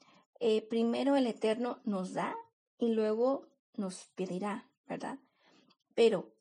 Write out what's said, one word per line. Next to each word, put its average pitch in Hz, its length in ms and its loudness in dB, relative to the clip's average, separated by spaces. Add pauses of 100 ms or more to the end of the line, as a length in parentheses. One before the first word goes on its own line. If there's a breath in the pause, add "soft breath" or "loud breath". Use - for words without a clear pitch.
(400 soft breath)
eh, 220 220 2
primero 233 540 2
el 262 100 4
Eterno 226 600 -2
nos 185 280 -2
da 196 220 -4 (420)
y 233 120 0
luego 220 580 0 (280)
nos 190 400 -8
pedirá, 190 540 -6 (180)
¿verdad? - 300 -8 (800 soft breath)
Pero 214 460 4